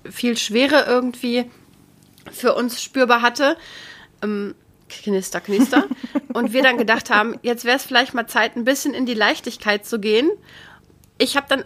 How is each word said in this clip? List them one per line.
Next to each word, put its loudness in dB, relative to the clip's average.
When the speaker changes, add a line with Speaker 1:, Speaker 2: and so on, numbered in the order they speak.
Speaker 1:
viel -2
Schwere 2
irgendwie -2
für 0
uns -4
spürbar 0
hatte. 0
Ähm, -6
knister, -4
knister. 2
Speaker 2:
<laughs> -6
Speaker 1:
Und -2
wir 2
dann 4
gedacht 0
haben, 2
jetzt -4
wär's 2
vielleicht 0
mal -4
Zeit, 2
ein -4
bisschen 0
in -2
die -2
Leichtigkeit -2
zu -4
gehen. 2
Ich 2
hab -2
dann 0